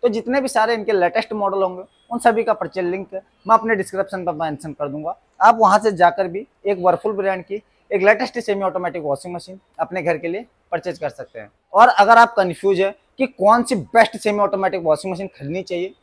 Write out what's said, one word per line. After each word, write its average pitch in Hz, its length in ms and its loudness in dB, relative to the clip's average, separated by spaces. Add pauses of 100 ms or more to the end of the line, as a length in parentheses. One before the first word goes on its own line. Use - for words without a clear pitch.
तो 240 60 2
जितने 233 320 -2
भी 262 60 -4
सारे 226 260 0
इनके 220 180 -4
latest 196 420 0
model 196 300 -2
होंगे 185 200 -6 (280)
उन 240 80 -6
सभी 233 240 2
का 220 100 0
purchase 185 320 -6
link 180 280 -8
मैं 190 400 -4
अपने 220 220 0
description 190 500 -6
पर 175 100 -4
mention 151 380 -8
कर 147 160 -8
दूंगा, 156 280 -10 (220)
आप 220 200 6
वहां 208 200 6
से 220 140 0
जाकर 175 340 2
भी 190 180 -8 (200)
एक 196 140 -2
Whirlpool 214 360 0
brand 190 280 -4
की 202 180 -10 (300)
एक 196 120 -2
latest 220 360 2
सेमी 196 240 -4
ऑटोमेटिक 180 400 -6
washing 147 320 -6
machine 185 240 -16 (200)
अपने 165 240 -6
घर 160 140 0
के 170 100 -8
लिए 202 180 -6 (260)
purchase 165 280 -6
कर 147 100 -6
सकते - 300 -18
हैं। 104 100 -18 (240)
और 214 160 8
अगर 214 280 6
आप 233 180 6
कंफ्यूज 185 460 0
है 196 140 -2 (240)
कि 269 80 2
कौन 226 360 2
सी 240 120 -2
बेस्ट 214 420 2
सेमी 208 220 -2
ऑटोमेटिक 196 440 -2
washing 160 300 0
machine 190 160 -10
खरीदनी 151 340 -10
चाहिए 180 400 -8